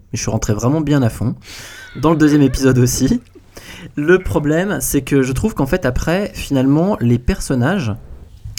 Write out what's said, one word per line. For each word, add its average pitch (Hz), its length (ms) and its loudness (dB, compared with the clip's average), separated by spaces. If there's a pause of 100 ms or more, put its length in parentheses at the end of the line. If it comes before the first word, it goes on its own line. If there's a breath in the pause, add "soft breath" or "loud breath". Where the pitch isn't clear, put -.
(140)
et 110 40 -6
je - 40 -4
suis - 80 -4
rentré 110 240 -2
vraiment 120 260 0
bien 147 220 2
à 117 80 2
fond, 127 260 -4 (600 loud breath)
dans 143 160 2
le 165 60 2
deuxième 147 260 6
épisode 127 340 2
aussi. 127 420 2 (760 loud breath)
Le 165 240 4
problème 165 600 0
c'est 135 220 -2
que 135 220 2
je 127 100 -2
trouve 214 220 -2
qu'en - 100 0
fait 147 200 -2
après 165 500 -2
finalement 143 680 2
les 120 160 2
personnages, 139 760 -2 (640 loud breath)